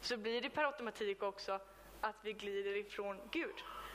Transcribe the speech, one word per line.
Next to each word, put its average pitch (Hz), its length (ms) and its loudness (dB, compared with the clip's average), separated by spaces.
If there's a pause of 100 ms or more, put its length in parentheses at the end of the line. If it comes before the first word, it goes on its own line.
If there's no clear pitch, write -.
så - 160 2
blir 226 240 2
det 269 100 2
per 302 140 4
automatik 226 580 2
också 196 380 0 (400)
att 214 220 2
vi 214 100 -2
glider 202 440 0
ifrån 202 440 -2 (100)
Gud. 311 240 0 (400)